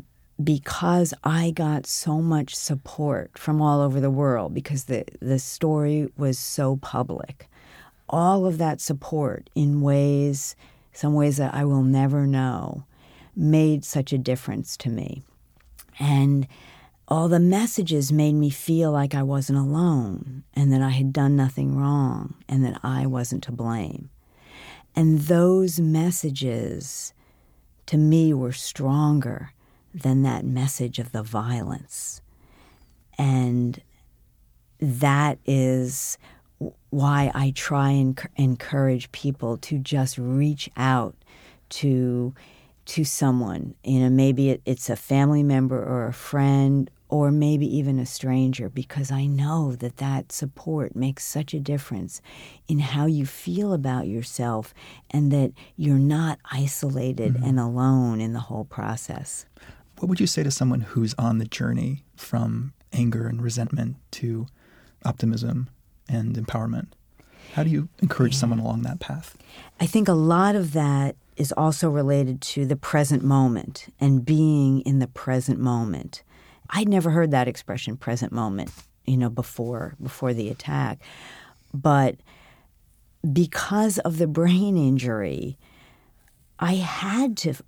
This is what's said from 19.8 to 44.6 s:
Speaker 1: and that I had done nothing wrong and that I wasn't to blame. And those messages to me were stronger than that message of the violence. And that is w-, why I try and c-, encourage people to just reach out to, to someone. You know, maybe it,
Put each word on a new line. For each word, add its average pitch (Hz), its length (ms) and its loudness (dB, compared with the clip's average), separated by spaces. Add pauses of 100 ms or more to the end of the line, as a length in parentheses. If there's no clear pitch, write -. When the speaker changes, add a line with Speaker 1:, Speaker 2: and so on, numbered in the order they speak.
Speaker 1:
and 139 180 4
that 131 120 4
I 135 60 2
had 135 240 0
done 143 220 4
nothing 135 400 0
wrong 139 600 0 (120)
and 135 160 2
that - 200 -2
I 131 240 -2
wasn't 127 380 -4
to 123 60 -8
blame. 117 580 -6 (880)
And 160 240 4
those 175 580 4
messages 156 1300 -2 (720)
to 151 100 0
me 156 360 6
were 127 200 -2
stronger 143 960 0 (420)
than 135 300 2
that 127 220 -2
message 127 540 -2
of 120 120 -8
the 110 120 -6
violence. 113 960 -6 (960)
And 127 640 0 (960)
that 139 680 0
is 131 720 0 (420)
w-, - 160 -10 (140)
why 143 440 2
I 135 180 0
try 139 400 0
and 131 280 2
c-, - 160 -12
encourage 131 760 0
people 123 460 -4
to - 200 -6
just 131 400 -2
reach 139 580 0
out 127 400 0 (540)
to, 127 640 0 (540)
to 160 180 -2
someone. 123 680 0 (100)
You 131 180 2
know, 127 80 4
maybe 135 400 4
it, 127 160 -2